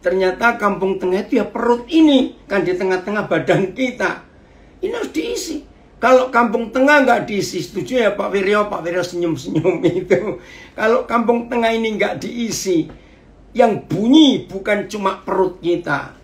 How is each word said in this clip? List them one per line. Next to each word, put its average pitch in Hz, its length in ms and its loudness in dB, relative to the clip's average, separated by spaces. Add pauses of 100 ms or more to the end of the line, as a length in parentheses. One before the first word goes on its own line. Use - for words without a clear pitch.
Ternyata 190 560 0
kampung 190 400 -2
tengah 185 240 -2
itu 240 160 0
ya 202 80 -4
perut 240 400 -2
ini, 302 560 4
kan 196 160 -2
di 180 160 -2
tengah-tengah 185 480 -2
badan 170 480 0
kita. 226 480 -4 (640)
Ini 440 80 -4
harus 466 160 -6
diisi. 320 560 -8 (320)
Kalau 254 320 4
kampung 233 400 0
tengah 277 320 4
nggak 233 240 2
diisi, 196 320 -4
setuju 180 400 -4
ya 214 160 2
Pak 202 160 -4
Wiryo? 202 400 0
Pak 160 160 -6
Wiryo 175 160 -2
senyum-senyum 170 840 -2
<laughs> 185 180 0
itu. 117 320 0 (400)
Kalau 226 320 2
kampung 233 400 0
tengah 233 240 0
ini 226 240 -2
nggak - 240 -2
diisi, 202 640 -2 (720)
yang 220 320 2
bunyi 240 560 4
bukan 196 400 -4
cuma 196 400 -4
perut 185 320 0
kita. 165 560 -4 (100)